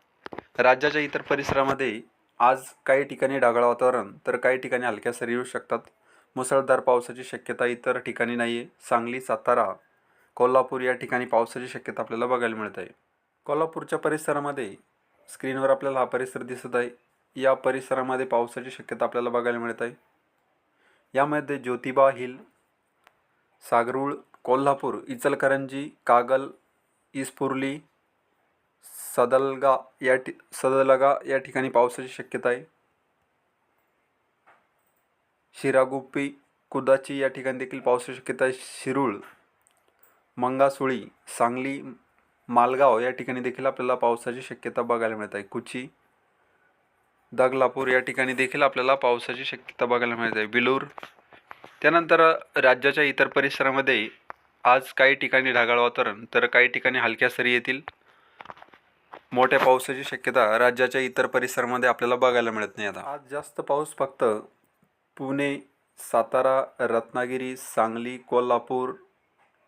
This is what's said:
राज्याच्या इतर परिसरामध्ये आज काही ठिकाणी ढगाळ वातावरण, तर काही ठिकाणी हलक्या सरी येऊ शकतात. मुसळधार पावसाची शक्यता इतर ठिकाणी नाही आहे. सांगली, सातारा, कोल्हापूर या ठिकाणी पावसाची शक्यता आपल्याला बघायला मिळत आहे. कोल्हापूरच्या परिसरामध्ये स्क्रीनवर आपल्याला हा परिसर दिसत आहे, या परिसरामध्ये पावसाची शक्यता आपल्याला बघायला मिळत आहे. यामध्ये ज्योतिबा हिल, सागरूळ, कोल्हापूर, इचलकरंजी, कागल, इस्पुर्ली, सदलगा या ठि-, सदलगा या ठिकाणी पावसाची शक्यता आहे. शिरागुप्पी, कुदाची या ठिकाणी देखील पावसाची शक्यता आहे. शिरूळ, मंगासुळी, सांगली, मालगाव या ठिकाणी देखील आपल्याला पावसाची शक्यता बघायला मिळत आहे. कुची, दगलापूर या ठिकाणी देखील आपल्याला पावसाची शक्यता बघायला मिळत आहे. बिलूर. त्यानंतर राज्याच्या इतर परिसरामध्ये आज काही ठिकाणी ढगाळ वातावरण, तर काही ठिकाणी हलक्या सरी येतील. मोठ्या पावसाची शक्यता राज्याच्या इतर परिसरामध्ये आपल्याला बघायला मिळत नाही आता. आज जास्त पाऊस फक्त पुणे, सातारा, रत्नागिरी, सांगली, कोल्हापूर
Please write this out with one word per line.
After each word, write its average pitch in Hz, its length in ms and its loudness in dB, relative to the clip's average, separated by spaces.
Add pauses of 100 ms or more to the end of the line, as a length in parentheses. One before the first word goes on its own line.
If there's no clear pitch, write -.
(640)
राज्याच्या 135 380 4
इतर 143 220 -6
परिसरामध्ये 135 800 -2 (380)
आज 131 240 4 (240)
काही 135 180 2
ठिकाणी 139 340 -2
ढगाळ 120 260 4
वातावरण, 120 480 0 (140)
तर 123 100 -2
काही 127 220 0
ठिकाणी 123 280 -4
हलक्या 117 260 -4
सरी 117 200 -6
येऊ 123 120 -4
शकतात. 120 340 -6 (580)
मुसळधार 131 440 2
पावसाची 123 440 0
शक्यता 123 420 -6
इतर 123 320 -2
ठिकाणी 120 380 -4
नाही 117 220 -2
आहे. 120 80 -10 (220)
सांगली, 120 320 -2
सातारा, 120 520 0 (600)
कोल्हापूर 127 460 2
या 127 120 0
ठिकाणी 123 340 -4
पावसाची 120 420 -2
शक्यता 123 340 -10
आपल्याला 113 240 -4
बघायला 120 300 0
मिळत 107 220 -8
आहे. 92 80 -12 (580)
कोल्हापूरच्या 156 540 -4
परिसरामध्ये 143 800 -4 (560)
स्क्रीनवर 135 380 -2
आपल्याला 135 280 0
हा 123 60 2
परिसर 127 380 -6
दिसत 123 320 -12
आहे, 123 160 -2 (460)
या 131 180 2
परिसरामध्ये 131 720 -2
पावसाची 123 440 -2
शक्यता 117 340 -6
आपल्याला 120 260 -2
बघायला 120 280 -2
मिळत 117 240 -6
आहे. 120 100 -8 (1200)
यामध्ये 143 440 0
ज्योतिबा 127 520 2
हिल, 127 260 -10 (1300)
सागरूळ, 127 440 0 (280)
कोल्हापूर, 135 520 0 (140)
इचलकरंजी, 139 800 -2 (160)
कागल, 127 420 4 (640)
इस्पुर्ली, 135 640 -6 (1400)
सदलगा 131 600 2 (260)
या 127 140 4
ठि-, 131 180 -8 (180)
सदलगा 135 640 4 (120)
या 135 120 -2
ठिकाणी 131 300 -4
पावसाची 120 400 0
शक्यता 127 400 -6
आहे. 123 160 -2 (3000)
शिरागुप्पी, 135 760 0 (400)
कुदाची 135 480 0
या 135 100 0
ठिकाणी 131 300 -6
देखील 127 220 -10
पावसाची 123 340 0
शक्यता 123 300 -4
आहे. 127 80 0
शिरूळ, 131 640 -4 (1200)
मंगासुळी, 131 720 0 (320)
सांगली, 131 440 -2 (680)
मालगाव 123 500 4
या 123 120 0
ठिकाणी 127 300 -6
देखील 127 260 -6
आपल्याला 127 280 -2
पावसाची 120 480 -2
शक्यता 120 400 -8
बघायला 113 340 -2
मिळत 107 180 -10
आहे. 104 80 -6
कुची, 123 460 -10 (1400)
दगलापूर 127 560 2
या 127 100 4
ठिकाणी 127 360 -2
देखील 131 280 0
आपल्याला 135 320 2
पावसाची 123 500 -2
शक्यता - 420 -6
बघायला 120 300 0
मिळत 113 200 -2
आहे. 107 100 0
बिलूर. 123 360 2 (1000)
त्यानंतर 165 380 4 (360)
राज्याच्या 131 480 4
इतर 139 240 2
परिसरामध्ये 135 800 0 (560)
आज 131 280 4
काही 135 220 6
ठिकाणी 131 380 0
ढगाळ 120 260 4
वातावरण, 120 460 0 (100)
तर 120 120 4
काही 123 220 6
ठिकाणी 127 300 -2
हलक्या 117 300 0
सरी 123 240 0
येतील. 127 280 -2 (1500)
मोठ्या 127 260 6
पावसाची 131 460 2
शक्यता 117 540 2
राज्याच्या 123 420 4
इतर 127 260 0
परिसरामध्ये 123 640 0
आपल्याला 123 280 2
बघायला 123 340 2
मिळत 107 260 -6
नाही 104 120 -4
आता. 95 180 -8
आज 143 140 -10 (100)
जास्त 147 300 -10
पाऊस 151 380 -4
फक्त - 260 -2 (920)
पुणे, 139 440 -4 (380)
सातारा, 131 640 0 (160)
रत्नागिरी, 123 760 -4
सांगली, 117 600 -4
कोल्हापूर 123 760 0 (760)